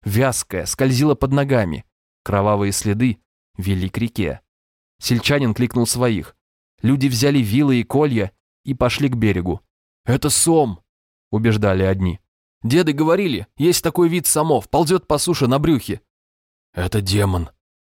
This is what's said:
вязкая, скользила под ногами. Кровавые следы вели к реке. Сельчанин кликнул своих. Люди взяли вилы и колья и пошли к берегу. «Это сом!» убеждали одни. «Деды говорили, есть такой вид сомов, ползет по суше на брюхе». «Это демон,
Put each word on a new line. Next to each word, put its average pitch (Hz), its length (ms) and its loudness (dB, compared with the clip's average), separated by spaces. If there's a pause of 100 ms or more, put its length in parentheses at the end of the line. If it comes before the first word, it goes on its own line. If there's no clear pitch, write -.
вязкая, 107 640 -2
скользила 135 480 2
под 135 160 -2
ногами. 131 540 0 (400)
Кровавые 101 480 0
следы 107 480 -2 (360)
вели 95 320 -2
к - 100 -10
реке. 95 420 -4 (600)
Сельчанин 127 540 0
кликнул 120 320 -2
своих. 120 500 -2 (460)
Люди 135 240 2
взяли 139 320 0
вилы 127 380 2
и 113 80 0
колья 131 480 0 (320)
и 139 100 -4
пошли 127 340 0
к 127 60 -4
берегу. 92 460 0 (440)
«Это 127 240 0
сом!» 143 540 0 (480)
убеждали 107 520 2
одни. 95 380 0 (420)
«Деды 151 300 2
говорили, 156 540 0 (100)
есть 170 280 2
такой 170 240 2
вид 170 180 -2
сомов, 151 420 0
ползет 165 380 0
по 147 120 0
суше 147 280 0
на 127 120 2
брюхе». 147 420 -2 (720)
«Это 92 280 -2
демон, 95 500 0 (320)